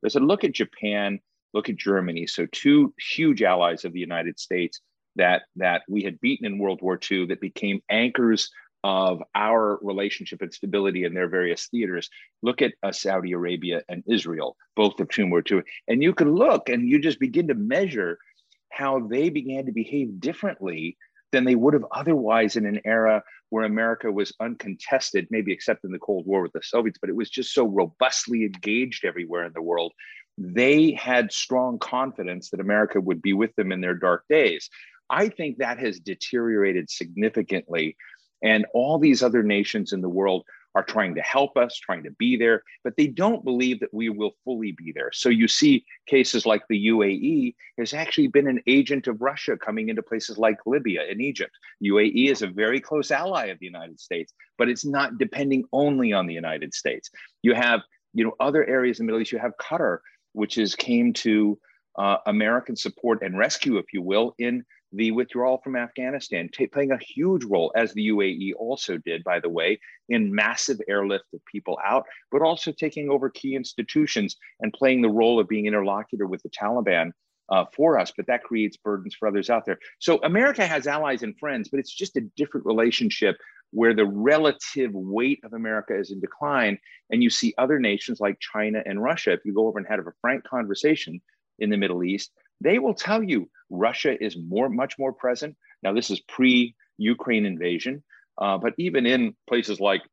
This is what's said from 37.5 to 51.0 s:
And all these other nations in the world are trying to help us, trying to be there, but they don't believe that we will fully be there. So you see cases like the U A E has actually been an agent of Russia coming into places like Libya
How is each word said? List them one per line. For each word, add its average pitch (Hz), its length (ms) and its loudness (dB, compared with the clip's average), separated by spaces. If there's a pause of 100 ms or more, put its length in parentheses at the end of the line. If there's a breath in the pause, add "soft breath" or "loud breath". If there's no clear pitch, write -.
And 107 300 2
all 139 260 2
these 139 240 6
other 120 200 4
nations 104 500 0
in 95 80 -2
the 90 80 -2
world 92 380 0 (280 loud breath)
are - 80 2
trying 95 320 -2
to 82 60 -6
help 139 380 0
us, 120 180 2
trying 85 280 -6
to - 80 -14
be 120 260 0
there, 113 240 4 (220 loud breath)
but 120 120 -6
they 151 100 4
don't 190 380 0
believe 123 360 0
that - 120 -6
we 113 160 -4
will 104 220 -2 (140)
fully 110 280 -6
be 82 220 -14
there. 65 180 -6
So - 160 0
you 113 180 6
see 139 380 4 (220 loud breath)
cases 123 400 2
like 107 240 4
the 107 80 2
U 110 240 4
A 101 60 4
E 127 460 0 (220 loud breath)
has 120 160 -6
actually 151 360 0
been 143 200 4
an 123 180 0
agent 135 420 2
of 110 120 -2
Russia 139 380 -4
coming 110 320 -6
into 110 120 -4
places 110 360 -8
like 107 260 4
Libya 113 460 0